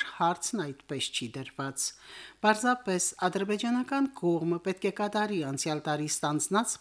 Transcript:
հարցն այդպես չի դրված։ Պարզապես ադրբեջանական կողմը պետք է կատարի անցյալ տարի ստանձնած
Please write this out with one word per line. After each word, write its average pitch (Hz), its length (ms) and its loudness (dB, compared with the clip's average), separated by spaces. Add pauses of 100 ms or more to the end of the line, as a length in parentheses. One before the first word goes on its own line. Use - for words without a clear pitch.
(200)
հարցն 175 480 2
այդպես 135 360 -6 (120)
չի 120 120 -4 (100)
դրված։ 135 480 -6 (580)
Պարզապես 214 600 2 (200)
ադրբեջանական 247 800 2 (140)
կողմը 170 480 2
պետք 190 160 -2
է 190 160 0
կատարի 208 480 0
անցյալ 151 400 -2
տարի 151 240 0
ստանձնած 160 680 0